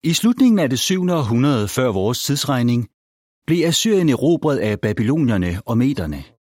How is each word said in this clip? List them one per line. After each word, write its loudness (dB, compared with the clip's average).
I 0
slutningen 2
af 0
det -2
syvende 0
århundrede 0
før 0
vores -2
tidsregning -2
blev 2
Assyrien 2
erobret 0
af -2
babylonierne 0
og 0
mederne. -2